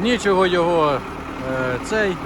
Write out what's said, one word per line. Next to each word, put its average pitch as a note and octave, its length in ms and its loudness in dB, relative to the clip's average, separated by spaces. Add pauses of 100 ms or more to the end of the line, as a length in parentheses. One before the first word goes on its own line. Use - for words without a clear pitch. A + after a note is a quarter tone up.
Нічого G3 460 2
його, E3+ 460 2
е, B2+ 920 -4
цей, G#3 420 0